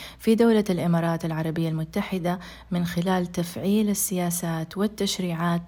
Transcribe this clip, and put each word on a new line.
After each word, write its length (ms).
في 160
دولة 360
الإمارات 540
العربية 440
المتحدة 680
من 140
خلال 480
تفعيل 560
السياسات 920
والتشريعات 880